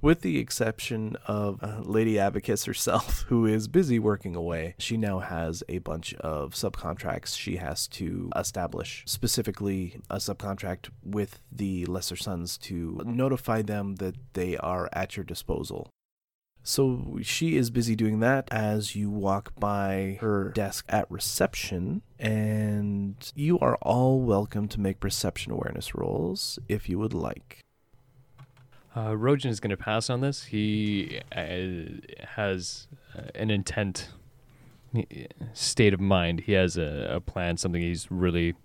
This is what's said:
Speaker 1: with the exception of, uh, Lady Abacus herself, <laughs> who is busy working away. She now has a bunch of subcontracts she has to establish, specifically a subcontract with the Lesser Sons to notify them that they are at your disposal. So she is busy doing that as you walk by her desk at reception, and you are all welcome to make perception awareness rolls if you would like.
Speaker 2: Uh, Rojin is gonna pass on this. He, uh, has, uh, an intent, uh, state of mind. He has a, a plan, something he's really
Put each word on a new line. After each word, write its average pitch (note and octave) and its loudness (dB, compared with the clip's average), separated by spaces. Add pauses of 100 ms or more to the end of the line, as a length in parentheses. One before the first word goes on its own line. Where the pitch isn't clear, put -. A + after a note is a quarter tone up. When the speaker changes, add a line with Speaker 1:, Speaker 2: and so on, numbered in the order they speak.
Speaker 1:
with E3 6
the D#3+ 0
exception A2 -2 (120)
of, G#2 -2
uh, G#2+ -8
Lady A2 4
Abacus G2 0
herself, - 0
<laughs> - -6
who A#2 6
is A2 4
busy C#3 4
working G2+ 0
away. E2+ -2
She - -2
now G2+ 0
has E2 -4
a F2+ -2
bunch E2 -6
of D2+ -4
subcontracts - -4
she F#2+ -4
has - -4
to F2+ -4
establish, - -4
specifically G2 -2 (100)
a F#2 -4
subcontract F#2+ -6 (140)
with G2+ -4 (120)
the F#2+ -2
Lesser F2+ -4
Sons F2 -4
to E2+ -6
notify A#2+ 0
them G2+ -2
that F#2 -4 (180)
they F2+ 0
are F2 -2
at F#2+ -4
your F#2+ -6
disposal. - -6 (760)
So C3 2
she D#3+ 2
is B2 4
busy A#2 2
doing G#2+ 4
that C3 4
as G#2+ 0
you G#2 0
walk G2 0
by G2 0
her G2+ 2
desk G2+ -2
at G#2 2
reception, - -2 (160)
and G#2+ 0 (200)
you D#3 4
are - 4
all B2+ 6
welcome G#2 2
to A2 -4
make F#2+ 0
perception - -2
awareness - -4
rolls - -2 (100)
if - -2
you F2+ 0
would G#2+ -2
like. - -6 (1400)
Speaker 2:
Uh, A2 -2
Rojin B2+ 2
is G#2 -2
gonna G2+ 0
pass G#2+ 0
on B2 0
this. C#3 -2
He, G#2+ 0 (160)
uh, F2+ -6
has, F#2+ -2 (280)
uh, - -12 (120)
an A2 0
intent, G2 0 (880)
uh, A2 2 (520)
state - 6
of F2+ 0
mind. F2+ 4
He G2+ 0
has F#2 6
a, D2+ -2
a F2+ 0
plan, F2 -2
something F2 0
he's E2+ -2
really F2 4